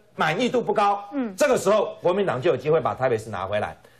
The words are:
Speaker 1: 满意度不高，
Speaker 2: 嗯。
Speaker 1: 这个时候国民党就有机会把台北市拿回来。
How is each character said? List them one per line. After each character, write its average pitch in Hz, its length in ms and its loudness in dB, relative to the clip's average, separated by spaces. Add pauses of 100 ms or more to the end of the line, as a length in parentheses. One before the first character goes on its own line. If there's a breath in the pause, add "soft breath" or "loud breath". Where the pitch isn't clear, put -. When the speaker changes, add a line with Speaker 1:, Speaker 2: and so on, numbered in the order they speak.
(160)
Speaker 1:
满 170 240 0
意 247 80 2
度 247 120 0
不 208 140 -2
高， 202 380 2
Speaker 2:
嗯。 247 240 -6
Speaker 1:
这 294 100 2
个 254 100 4
时 - 140 0
候 202 320 2
国 170 100 2
民 196 140 0
党 127 160 -2
就 170 80 4
有 135 60 2
机 147 140 -2
会 160 100 4
把 113 120 -2
台 131 160 -2
北 117 80 2
市 113 140 -10
拿 95 160 -6
回 104 140 -2
来。 85 160 -6 (240 soft breath)